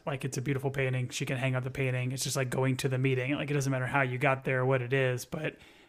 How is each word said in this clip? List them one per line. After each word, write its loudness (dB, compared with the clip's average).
like, -4
it's -4
a -2
beautiful -2
painting, -2
she -4
can -2
hang 0
up 0
the -4
painting, -2
it's -4
just -2
like 0
going 2
to -2
the 0
meeting. 2
Like, -4
it 2
doesn't 2
matter 0
how 2
you 0
got 2
there 2
or 2
what 4
it -2
is, 2
but, -6